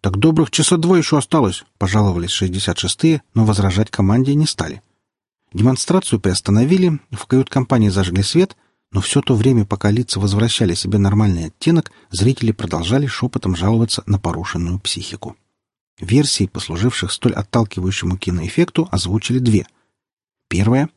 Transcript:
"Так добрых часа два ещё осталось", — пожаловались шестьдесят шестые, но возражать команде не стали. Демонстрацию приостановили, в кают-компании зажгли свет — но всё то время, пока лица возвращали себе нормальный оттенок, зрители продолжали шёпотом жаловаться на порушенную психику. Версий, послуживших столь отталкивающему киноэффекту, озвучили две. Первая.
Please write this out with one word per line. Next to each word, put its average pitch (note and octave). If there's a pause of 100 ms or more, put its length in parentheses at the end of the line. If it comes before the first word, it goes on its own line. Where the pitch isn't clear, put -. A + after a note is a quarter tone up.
"Так G2
добрых D#3
часа E3+
два E3+
ещё D3+
осталось", — B2 (140)
пожаловались F#2
шестьдесят F#2
шестые, D#3 (120)
но A2+
возражать G2+
команде A#2+
не D3+
стали. - (680)
Демонстрацию B2+
приостановили, C#3+ (100)
в G#2
кают-компании C3
зажгли F#2
свет — F3+ (360)
но G2
всё -
то -
время, A2+
пока G2+
лица G#2+
возвращали G#2
себе F#2+
нормальный G2
оттенок, - (180)
зрители A2
продолжали G2+
шёпотом G2+
жаловаться A2
на G2+
порушенную E2+
психику. - (640)
Версий, A2
послуживших F#2
столь -
отталкивающему F#2+
киноэффекту, F#2
озвучили G#2
две. A2+ (840)
Первая. A#2